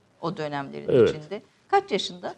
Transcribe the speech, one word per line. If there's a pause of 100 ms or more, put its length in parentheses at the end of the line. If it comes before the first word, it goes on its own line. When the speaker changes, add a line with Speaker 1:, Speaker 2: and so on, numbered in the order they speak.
(200)
Speaker 1:
o
dönemlerin
Speaker 2:
Evet.
Speaker 1:
içinde. (260)
Kaç
yaşında?